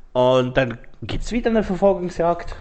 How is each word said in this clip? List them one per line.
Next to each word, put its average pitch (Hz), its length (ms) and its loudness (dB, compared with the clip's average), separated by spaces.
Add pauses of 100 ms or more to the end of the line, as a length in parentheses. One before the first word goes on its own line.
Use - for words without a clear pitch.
(140)
und 127 440 4
dann 120 200 0 (240)
gibt's - 300 -6
wieder 233 180 -2
eine 220 140 2
Verfolgungsjagd. 180 960 0